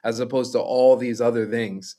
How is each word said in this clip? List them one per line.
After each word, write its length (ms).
as 160
opposed 340
to 80
all 360
these 240
other 260
things, 520